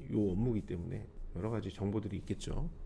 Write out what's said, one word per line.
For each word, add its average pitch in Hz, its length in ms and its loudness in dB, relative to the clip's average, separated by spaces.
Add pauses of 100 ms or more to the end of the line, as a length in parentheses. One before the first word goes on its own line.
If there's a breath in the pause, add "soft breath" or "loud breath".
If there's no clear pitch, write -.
(120)
요 104 200 4
업무이기 110 340 4
때문에 90 400 -4 (300)
여러 98 160 0
가지 101 180 0
정보들이 101 480 0
있겠죠. 98 500 -2 (180)